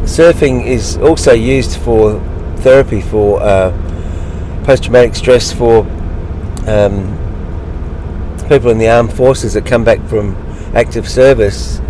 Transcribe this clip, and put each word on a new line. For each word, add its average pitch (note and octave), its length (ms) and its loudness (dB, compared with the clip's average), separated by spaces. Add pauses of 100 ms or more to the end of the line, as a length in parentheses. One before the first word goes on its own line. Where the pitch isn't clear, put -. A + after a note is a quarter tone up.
surfing C#3+ 600 2
is A#2+ 340 -4
also D3 340 4
used B2 480 0
for A2 360 2 (420)
therapy C3 420 4
for, G#2 400 0
uh, F#2+ 320 2 (880)
post-traumatic B2 520 4
stress B2+ 360 2
for, A2+ 340 2 (800)
um, G2+ 480 0 (1300)
people B2 220 4
in A2+ 80 2
the A2+ 100 2
armed A#2 240 2
forces B2+ 440 0
that G#2+ 100 -2
come A#2 180 0
back A2 200 2
from G#2 300 -4 (400)
active A#2 360 -2
service B2+ 800 2